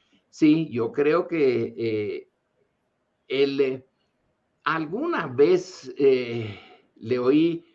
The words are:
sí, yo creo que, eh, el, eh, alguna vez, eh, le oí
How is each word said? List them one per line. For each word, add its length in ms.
sí, 400
yo 220
creo 360
que, 500
eh, 520
el, 340
eh, 260
alguna 640
vez, 720
eh, 600
le 240
oí 540